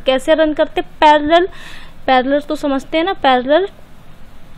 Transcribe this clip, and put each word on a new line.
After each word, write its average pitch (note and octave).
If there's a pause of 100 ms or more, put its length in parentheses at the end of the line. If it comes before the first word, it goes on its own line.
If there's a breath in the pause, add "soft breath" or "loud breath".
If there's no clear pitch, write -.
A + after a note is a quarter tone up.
कैसे C4
run D#4
करते D4+
हैं? - (100)
Parallel, D#4 (580 loud breath)
Parallel C4
तो D4+
समझते C#4+
हैं E4
ना, G4
Parallel C#4 (920)